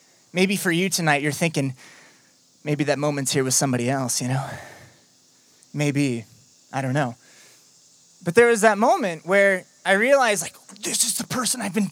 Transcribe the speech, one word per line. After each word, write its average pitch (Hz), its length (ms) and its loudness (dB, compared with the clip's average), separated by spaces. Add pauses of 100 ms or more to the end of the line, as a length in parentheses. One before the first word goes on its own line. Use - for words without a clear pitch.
(320)
Maybe 190 240 2
for 185 140 -2
you 175 200 0
tonight, 151 320 0
you're 147 100 0
thinking, 147 420 -2 (880)
"Maybe 143 220 -2
that 139 140 0
moment's 143 340 -2
here 139 120 0
with 131 100 -2
somebody 123 340 0
else, 135 320 -2
you 123 80 -6
know? 135 160 -2 (1300)
Maybe, 139 540 -2 (460)
I 131 100 -6
don't 131 100 -2
know." 131 220 -2 (1080)
But 170 120 -4
there 240 140 6
was 233 120 2
that 214 160 6
moment 226 480 0
where 196 400 2 (220)
I 185 60 2
realized, 226 500 2
like, - 120 -12 (280)
"This - 220 -2
is 226 120 -4
the - 100 -6
person 240 360 -4
I've 202 120 -6
been 202 180 -2